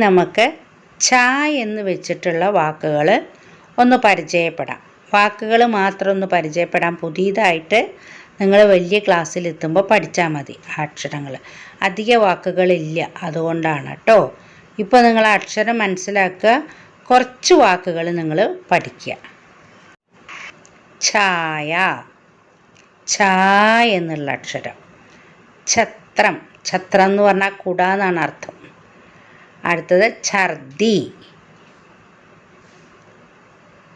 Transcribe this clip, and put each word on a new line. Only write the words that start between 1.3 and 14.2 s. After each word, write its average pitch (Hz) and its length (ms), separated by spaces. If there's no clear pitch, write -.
എന്ന് 214 260
വെച്ചിട്ടുള്ള 170 540
വാക്കുകൾ 156 500
ഒന്ന് 247 240
പരിചയപ്പെടാം. 165 760
വാക്കുകൾ 208 500
മാത്രം 196 380
ഒന്ന് 190 180
പരിചയപ്പെടാൻ 170 680
പുതിയതായിട്ട് 185 800
നിങ്ങൾ 196 200
വലിയ 180 340
ക്ലാസ്സിലെത്തുമ്പോൾ 170 840
പഠിച്ചാൽ 175 460
മതി. 139 200
ആ - 60
അക്ഷരങ്ങൾ 143 480
അധിക 208 240
വാക്കുകളില്ല, 175 760
അതുകൊണ്ടാണ് 160 640
ട്ടോ. 220 120